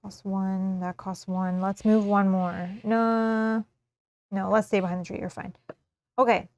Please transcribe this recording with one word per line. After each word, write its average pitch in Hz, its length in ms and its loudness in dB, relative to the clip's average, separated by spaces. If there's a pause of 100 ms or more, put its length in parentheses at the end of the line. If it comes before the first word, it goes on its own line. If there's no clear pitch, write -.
Costs - 220 -18
one, 190 560 -2
that 180 160 -6
costs - 300 -10
one. 185 340 -2
Let's 196 240 -4
move 214 220 4
one 202 220 4
more. 180 420 0 (140)
No, 226 800 2 (640)
no, 190 200 -2
let's 214 180 2
stay 202 120 2
behind 180 200 -2
the 170 40 -8
tree. 202 140 -8
You're 185 120 -6
fine. - 240 -12 (640)
Okay. 233 400 4